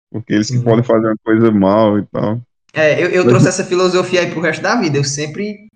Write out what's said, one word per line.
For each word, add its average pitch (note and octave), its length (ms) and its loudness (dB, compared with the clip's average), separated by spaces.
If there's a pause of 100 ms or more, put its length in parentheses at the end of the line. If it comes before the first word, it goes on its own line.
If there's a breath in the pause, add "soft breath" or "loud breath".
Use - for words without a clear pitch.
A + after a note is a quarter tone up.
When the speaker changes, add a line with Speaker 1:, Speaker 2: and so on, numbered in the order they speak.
(120)
Speaker 1:
porque - 220 -8
eles G#2+ 160 0
que B2 80 -2
Speaker 2:
Uhum. B2 60 -2
Speaker 1:
podem A#2 200 2
fazer A2+ 240 0
uma A2 160 -2
coisa A2+ 280 2
mal G#2 480 2
e G2 120 -4
tal. A2 300 -4 (320)
Speaker 2:
É, D3+ 300 2
eu, F3+ 60 0
eu F3+ 140 0
Speaker 1:
Mas - 100 4
Speaker 2:
trouxe - 160 4
essa F#3+ 140 -4
filosofia F3+ 580 0
aí E3+ 100 -4
pro D#3+ 100 -6
resto D#3 200 -4
da G3+ 140 -2
vida, E3 220 -2
eu C#3+ 60 0
sempre F3+ 720 -8